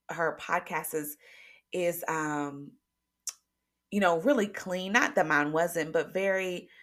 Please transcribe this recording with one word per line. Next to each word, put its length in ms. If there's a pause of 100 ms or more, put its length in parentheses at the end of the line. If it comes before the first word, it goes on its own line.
(100)
her 280
podcast 560
is, 220 (560)
is, 340
um, 680 (1200)
you 100
know, 200
really 260
clean. 460
Not 220
that 120
mine 260
wasn't, 400
but 200
very 560 (140)